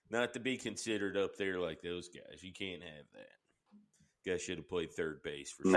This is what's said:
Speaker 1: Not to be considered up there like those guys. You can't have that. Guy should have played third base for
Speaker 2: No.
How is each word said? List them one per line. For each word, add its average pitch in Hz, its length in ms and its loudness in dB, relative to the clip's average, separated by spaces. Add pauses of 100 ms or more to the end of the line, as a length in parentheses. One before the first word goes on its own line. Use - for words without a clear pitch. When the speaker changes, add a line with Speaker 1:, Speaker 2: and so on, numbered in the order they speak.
(100)
Speaker 1:
Not 117 240 2
to 120 60 -4
be 127 160 0
considered 101 600 0
up 98 200 2
there 95 240 0
like 80 220 -2
those 87 260 -4
guys. - 340 -16
You 95 100 -10
can't 90 300 -6
have 76 220 -12 (100)
that. 50 140 -16 (1000)
Guy 87 80 2
should 90 200 -4
have 76 100 -10
played 85 240 0
third 80 300 -2
base 73 300 -6
for 80 160 2
Speaker 2:
No. 92 80 10